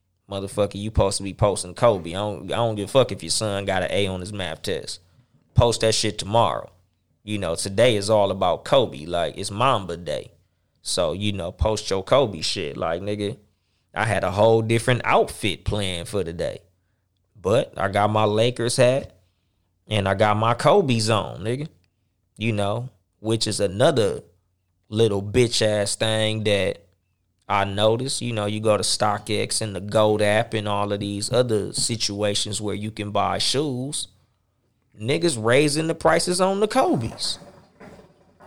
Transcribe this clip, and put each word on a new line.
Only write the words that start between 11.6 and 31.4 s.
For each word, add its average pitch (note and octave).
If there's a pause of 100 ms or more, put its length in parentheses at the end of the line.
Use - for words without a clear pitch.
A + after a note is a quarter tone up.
your F#2+
Kobe A2+
shit." D#2
Like, E2+
nigga, G#2 (560)
I G#2+
had G2
a F2+
whole A2
different A2+
outfit B2+
planned F#2+
for G2+
the E2+
day. D#2 (800)
But G#2+
I G2
got G#2
my G#2+
Lakers A#2
hat C3 (720)
and G2+
I G2
got G#2+
my A2+
Kobe's C3+
on, F2
nigga. C3 (680)
You A2
know, G#2 (300)
which A2
is G#2
another G#2 (680)
little G#2
bitch A#2
ass G#2
thing A2
that G2 (640)
I G2+
noticed. A2
You A#2+
know, G#2
you G#2+
go G#2+
to F#2
StockX G#2
and G#2+
the F#2
Goat G#2
app G#2+
and G#2+
all G2+
of G2+
these G2+
other A2